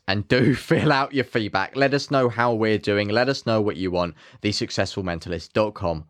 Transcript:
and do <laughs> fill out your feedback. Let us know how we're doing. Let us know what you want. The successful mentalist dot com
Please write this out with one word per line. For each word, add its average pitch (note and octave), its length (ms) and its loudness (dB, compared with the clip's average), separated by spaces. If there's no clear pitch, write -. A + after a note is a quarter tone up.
and G2+ 220 -2
do B2+ 260 4
<laughs> - 20 0
fill D3+ 360 2
out C3+ 220 0
your B2+ 100 0
feedback. G2 500 -2
Let C3+ 200 2
us C#3+ 180 -4
know C3 160 2
how A#2 260 2
we're A2 240 2
doing. G2+ 300 0
Let A#2+ 200 2
us C3+ 160 -4
know A2 160 2
what G#2 160 0
you F#2 140 -2
want. F2 240 -2
The G#2 120 0
successful G2+ 500 -4
mentalist E2+ 500 -8
dot A2 220 -4
com E2 360 -6